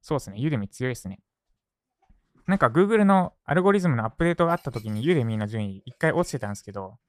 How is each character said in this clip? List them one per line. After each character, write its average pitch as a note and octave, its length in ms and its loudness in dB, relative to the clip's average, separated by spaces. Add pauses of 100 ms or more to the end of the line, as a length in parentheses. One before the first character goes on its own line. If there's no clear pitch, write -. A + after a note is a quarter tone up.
そ - 140 -4
う - 20 -2
っ - 20 -2
す - 100 -10
ね。 G2+ 80 -14
ユ C3+ 100 -2
ー - 40 0
デ C3 60 -2
ミ G2 100 -4
強 B2+ 220 -6
い B2 40 -6
っ - 20 -8
す - 120 -14
ね。 G2 140 -12 (1300)
な F#3 80 2
ん - 20 -2
か B2+ 100 4
Google G3+ 380 4
の F#3+ 280 4 (120)
ア C#3 80 -2
ル F3+ 80 4
ゴ G3+ 100 4
リ G3+ 80 2
ズ F3 80 0
ム C3+ 80 2
の A2+ 80 -2
ア A2+ 40 -4
ッ A2+ 80 -6
プ - 80 -2
デ E3+ 100 2
ー - 20 -2
ト E3+ 120 2
が E3+ 40 0
あ F3 40 2
っ - 60 -8
た C3 100 -8
時 A2 180 -8
に G#2+ 160 -4
ユ F3 80 2
ー - 20 4
デ B2+ 80 2
ミ A2+ 140 -2
の G#2+ 80 -2
順 G#2+ 180 -6
位 G2 220 -8
一 B2 100 -18
回 D#3+ 160 0
落 F3 160 0
ち - 40 -10
て C3+ 80 -8
た G#2 80 -8
ん G#2 40 -8
で G2+ 40 -6
す - 80 -18
け G2+ 80 -16
ど G2 260 -12 (120)